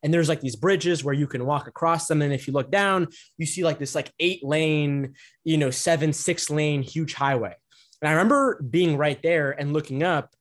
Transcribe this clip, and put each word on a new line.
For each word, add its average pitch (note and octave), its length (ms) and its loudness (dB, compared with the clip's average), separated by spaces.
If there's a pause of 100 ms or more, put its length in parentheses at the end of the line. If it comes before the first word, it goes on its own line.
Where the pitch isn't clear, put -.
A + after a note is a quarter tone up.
and D3+ 100 2
there's, E3 140 4
like, D#3 120 0
these B2+ 140 -4
bridges E3 480 0
where C#3 120 -2
you C#3+ 120 0
can B2 180 -6
walk C#3 220 -2
across E3 400 -2
them. D3+ 160 2
And C#3+ 100 0
if C3+ 140 -4
you C3+ 60 -6
look C3+ 180 -2
down, F#3+ 380 2 (300)
you D#3+ 80 -4
see, F3 180 -4
like, D#3 160 0
this, C#3 160 -4
like, - 240 -4
eight F3 240 -2
lane, D3 720 0 (280)
you D#3+ 140 0
know, C#3+ 140 2
seven, D#3 420 0
six - 380 -4
lane, D3+ 320 0
huge D#3 320 -4
highway. B2+ 400 -2 (460)
And D3+ 80 0
I D#3 40 4
remember A#3 480 4
being D#3 360 2
right C#3+ 260 0
there D#3 300 2
and C#3+ 200 -4
looking D3 300 -2
up E3 380 -2